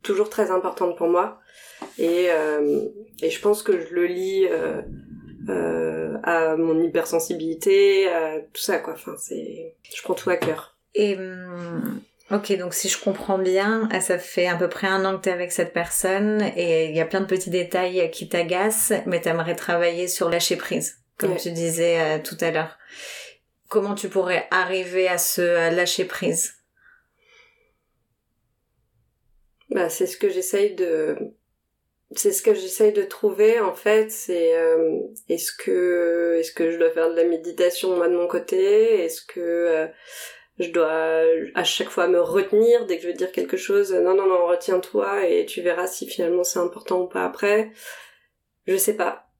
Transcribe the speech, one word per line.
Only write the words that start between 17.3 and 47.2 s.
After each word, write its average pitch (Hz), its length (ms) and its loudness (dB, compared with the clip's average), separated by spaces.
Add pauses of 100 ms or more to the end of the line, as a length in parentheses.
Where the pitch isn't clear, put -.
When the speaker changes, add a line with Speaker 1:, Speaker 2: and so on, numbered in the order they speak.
Speaker 2:
détails 180 600 0
qui - 180 -10
t'agacent, 180 640 0 (140)
mais 175 160 -2
t'aimerais 170 340 -2
travailler 175 520 0
sur 170 220 0
lâcher 170 260 0
prise, - 420 -6 (200)
comme 180 140 0
Speaker 1:
Ouais. 175 60 0
Speaker 2:
tu 170 120 -6
disais, 165 500 0
euh, 156 220 0
tout - 180 -10
à 165 100 0
l'heure. 160 280 -4 (880)
Comment 202 260 0
tu 202 140 -6
pourrais 180 420 0
arriver 185 580 0
à 180 100 0
ce, - 240 0
à 170 280 4
lâcher 180 360 0
prise ? - 480 -4 (3250)
Speaker 1:
Bah, 180 180 2
c'est 180 180 -2
ce - 100 -10
que 202 120 0
j'essaye 196 460 0
de, 160 420 0 (1000)
c'est 202 180 2
ce - 100 -4
que 220 120 4
j'essaye 190 380 2
de 208 100 0
trouver, 214 580 2
en 185 140 0
fait, 214 380 2
c'est, 165 440 0
euh, 165 420 2 (300)
est-ce - 240 -2
que, 170 840 0
est-ce 165 140 -2
que 165 180 0
je 165 80 -4
dois 165 120 4
faire 165 200 2
de 165 60 -2
la 165 80 4
méditation, 175 720 0
moi, 170 120 2
de 180 80 2
mon 175 120 0
côté ? 196 760 4
Est-ce 165 180 -6
que, - 180 -12
euh, 170 460 2 (720)
je 170 100 -2
dois 160 520 2 (340)
à 180 80 0
chaque - 240 -2
fois - 180 0
me 175 140 4
retenir 208 680 4
dès 180 120 -2
que - 40 -10
je 175 60 -6
veux 170 60 -4
dire 180 180 -4
quelque 180 240 -2
chose ? 196 360 0
Non, 180 220 4
non, 196 120 4
non, 180 200 4
retiens-toi 190 800 0
et 170 200 2
tu - 160 -10
verras 175 260 -2
si - 180 -8
finalement 175 380 0
c'est - 160 -2
important 185 400 -2
ou 180 80 -2
pas 180 160 -4